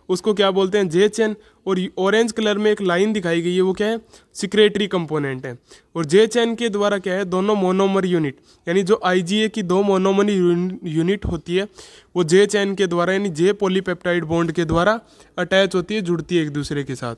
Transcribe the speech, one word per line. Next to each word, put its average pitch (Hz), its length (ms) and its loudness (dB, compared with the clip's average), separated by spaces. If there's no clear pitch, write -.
उसको 190 240 0
क्या 196 180 2
बोलते 190 260 0
हैं? 196 120 0
जे 180 200 4
चेन। 214 260 -2
और 190 120 0
ऑरेंज 214 320 2
कलर 214 260 -2
में 214 140 2
एक 208 100 -2
लाइन 190 320 0
दिखाई 170 280 -2
गई 175 140 -2
है, 185 60 2
वो 185 120 0
क्या 208 140 -2
है? 226 120 -2
सिक्रेटरी 208 540 0
कंपोनेंट 147 580 -4
है। 123 120 -10
और 165 100 -2
जे 190 220 6
चेन 233 280 0
के 233 140 -2
द्वारा 202 300 0
क्या 185 140 -4
है? 196 120 -4
दोनों 190 300 0
मोनोमर 190 500 2
यूनिट, 165 320 -2
यानी 185 160 2
जो 202 220 2
आईजीए 190 440 0
की 214 140 -6
दो 185 200 2
मोनोमर 196 460 2
यून-, 180 540 0
यूनिट 175 420 -2
होती 170 300 -6
है, 196 120 -2
वो 180 80 2
जे 180 220 6
चेन 202 300 0
के 190 120 0
द्वारा, 175 260 0
यानी 202 160 -2
जे 175 240 2
पॉलीपेप्टाइड 185 720 -2
बॉन्ड 165 260 0
के 170 140 -2
द्वारा 175 340 2
अटैच 190 380 2
होती 185 200 -4
है, 220 60 -2
जुड़ती 170 360 -2
है 160 60 2
एक 151 60 -4
दूसरे 143 340 -6
के 131 120 -8
साथ। 120 220 -8